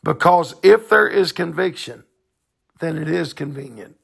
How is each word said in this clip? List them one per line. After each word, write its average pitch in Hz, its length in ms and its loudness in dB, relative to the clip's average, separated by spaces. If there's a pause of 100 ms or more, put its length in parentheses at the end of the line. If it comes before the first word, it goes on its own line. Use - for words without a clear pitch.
because 175 580 0
if 214 280 6
there 214 180 4
is 185 240 0
conviction, 170 720 -6 (760)
then 160 180 -4
it 156 120 -6
is 165 240 -4
convenient. 139 720 -14